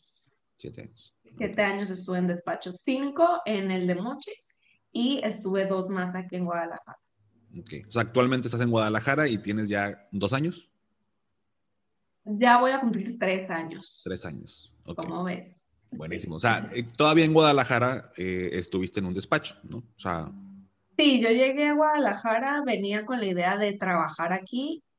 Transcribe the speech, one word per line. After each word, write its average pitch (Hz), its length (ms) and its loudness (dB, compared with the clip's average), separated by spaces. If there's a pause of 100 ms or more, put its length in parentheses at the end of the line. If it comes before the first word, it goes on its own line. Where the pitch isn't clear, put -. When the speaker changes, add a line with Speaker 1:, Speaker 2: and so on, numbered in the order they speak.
(560)
Speaker 1:
Siete - 260 -14
años. - 320 -20 (220)
Speaker 2:
Siete - 260 -2
Speaker 1:
Ok. 202 60 2
Speaker 2:
años 196 220 -4
estuve 180 280 -4
en 180 100 2
despacho, 175 440 -6 (120)
cinco 277 600 2
en 196 260 -2
el 180 160 0
de 180 100 2
Mochis 269 580 -10 (380)
y 262 320 0
estuve 190 420 -2
dos 185 220 -2
más 180 260 -4
aquí 180 220 -8
en 180 80 -2
Guadalajara. 170 540 -6 (600)
Speaker 1:
Ok. - 140 -14 (160)
O - 40 -20
sea, 117 100 2
actualmente 123 460 2
estás 113 120 -4
en 120 100 2
Guadalajara 113 580 2
y 110 100 0
tienes 104 300 -4
ya 101 440 -4
dos 98 200 -2
años. 156 360 -2 (1600)
Speaker 2:
Ya 240 340 6
voy 254 120 6
a 269 100 0
cumplir 233 380 -2
tres 190 320 -2
años. 165 540 -10
Speaker 1:
Tres 90 200 -8
años. - 480 -14 (140)
Ok. - 100 -12
Speaker 2:
¿Cómo 170 280 -4
ves? - 360 -8 (300)
Speaker 1:
Buenísimo. 82 460 -8
O - 40 -8
sea, 110 340 0
eh, 120 100 -4 (120)
todavía 156 280 6
en 160 80 4
Guadalajara, 131 840 6
eh, 92 380 -2
estuviste 92 460 -2
en 95 60 -2
un 90 80 -4
despacho, - 500 -2
¿no? 113 140 -10
O - 200 -18
sea. 82 340 -4 (640)
Speaker 2:
Sí, 277 240 6
yo 226 80 2
llegué 262 400 4
a 294 60 2
Guadalajara, 277 920 2
venía 208 400 -2
con 247 160 -4
la 202 60 -2
idea 180 300 0
de 208 180 0
trabajar 170 580 -2
aquí 254 500 -6 (160)